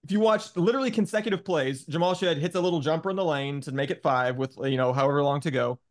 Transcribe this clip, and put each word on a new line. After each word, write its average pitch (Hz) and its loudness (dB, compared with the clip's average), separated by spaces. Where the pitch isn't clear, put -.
If 151 -8
you 208 2
watch 214 2
literally 240 2
consecutive 214 -2
plays, 135 -2
Jamal 175 0
Shead 175 0
hits 175 -4
a 180 0
little 175 2
jumper 160 -2
in 190 -4
the 190 -2
lane 143 -2
to 135 -10
make 139 -2
it - -6
five 127 2
with, 131 -6
you 135 0
know, 127 2
however 143 2
long 143 0
to 151 -2
go. 123 -2